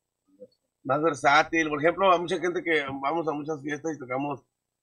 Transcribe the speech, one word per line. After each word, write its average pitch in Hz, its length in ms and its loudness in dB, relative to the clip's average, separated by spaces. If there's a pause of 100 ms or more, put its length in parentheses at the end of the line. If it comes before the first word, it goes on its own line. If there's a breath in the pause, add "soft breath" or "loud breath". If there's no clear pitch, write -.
(840)
Más 139 180 0
versátil. 156 680 4
Por 147 140 -4
ejemplo, 175 300 4
a 170 80 4
mucha 175 200 -4
gente 170 240 -4
que 156 220 0 (160)
vamos 156 260 -2
a 156 40 0
muchas 147 300 -6
fiestas 147 340 -8
y 143 40 -12
tocamos, 135 460 -6 (380)